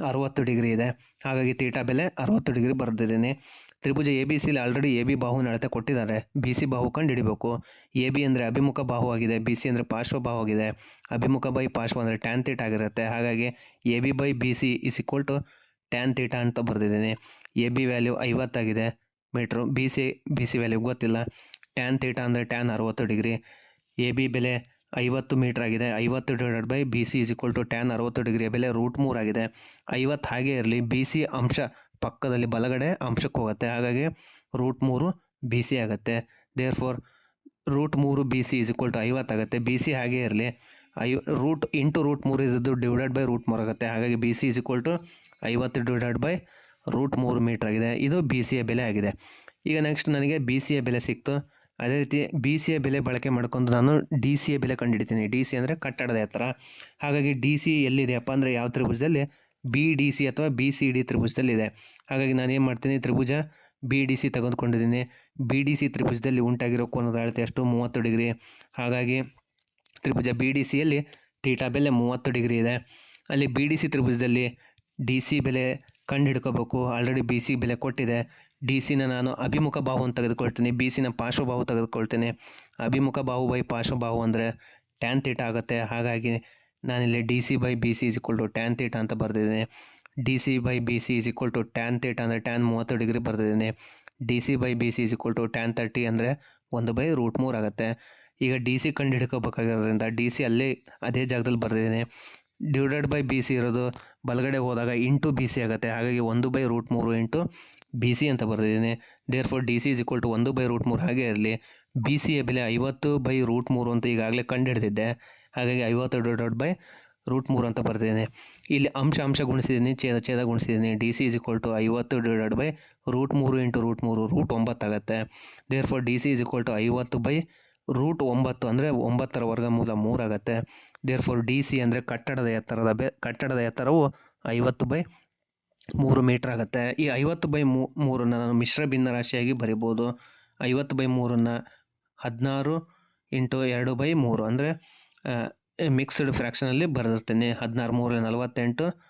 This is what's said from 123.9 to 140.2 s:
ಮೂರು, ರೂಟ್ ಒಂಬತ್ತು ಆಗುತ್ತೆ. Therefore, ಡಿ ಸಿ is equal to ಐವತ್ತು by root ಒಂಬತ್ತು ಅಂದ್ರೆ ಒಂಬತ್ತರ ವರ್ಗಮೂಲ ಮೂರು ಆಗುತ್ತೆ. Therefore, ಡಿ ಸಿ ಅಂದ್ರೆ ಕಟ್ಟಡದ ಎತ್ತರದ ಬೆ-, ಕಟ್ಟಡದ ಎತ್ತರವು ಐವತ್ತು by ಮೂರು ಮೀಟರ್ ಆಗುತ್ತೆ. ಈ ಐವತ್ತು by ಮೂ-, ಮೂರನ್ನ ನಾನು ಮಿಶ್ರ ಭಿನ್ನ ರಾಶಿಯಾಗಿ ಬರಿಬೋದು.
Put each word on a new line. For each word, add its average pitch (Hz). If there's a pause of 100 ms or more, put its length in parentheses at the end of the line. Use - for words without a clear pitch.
ಮೂರು, 113
ರೂಟ್ 135
ಒಂಬತ್ತು 113
ಆಗುತ್ತೆ. 107 (500)
Therefore, 131
ಡಿ 120
ಸಿ 143
is 120
equal 120
to 120
ಐವತ್ತು 123
by 139 (520)
root 143
ಒಂಬತ್ತು 127
ಅಂದ್ರೆ 131 (140)
ಒಂಬತ್ತರ 123
ವರ್ಗಮೂಲ 117
ಮೂರು 113
ಆಗುತ್ತೆ. 107 (480)
Therefore, 127
ಡಿ 123
ಸಿ 135
ಅಂದ್ರೆ 120
ಕಟ್ಟಡದ 123
ಎತ್ತರದ 113
ಬೆ-, 123
ಕಟ್ಟಡದ 131
ಎತ್ತರವು 139 (440)
ಐವತ್ತು 123
by 135 (920)
ಮೂರು 135
ಮೀಟರ್ 127
ಆಗುತ್ತೆ. 117 (180)
ಈ 156
ಐವತ್ತು 160
by 147
ಮೂ-, 131
ಮೂರನ್ನ 127
ನಾನು 120
ಮಿಶ್ರ 117
ಭಿನ್ನ 131
ರಾಶಿಯಾಗಿ 120
ಬರಿಬೋದು. 113 (540)